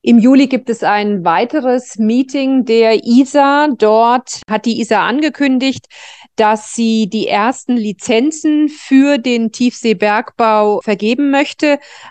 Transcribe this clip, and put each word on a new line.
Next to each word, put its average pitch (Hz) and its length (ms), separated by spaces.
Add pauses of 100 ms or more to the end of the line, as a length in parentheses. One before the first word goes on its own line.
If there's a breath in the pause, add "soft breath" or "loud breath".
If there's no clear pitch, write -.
Im 240 140
Juli 262 300
gibt 262 220
es - 140
ein 208 400
weiteres 247 760
Meeting 262 680
der 226 400
isa. 277 720
Dort 226 720
hat 214 160
die 226 160
isa 190 260
angekündigt, 269 760 (500 loud breath)
dass 214 380
sie 226 340
die 214 200
ersten 233 500
Lizenzen 277 880
für 285 520
den 233 320
Tiefseebergbau 214 1300
vergeben 226 480
möchte, 285 480 (340 loud breath)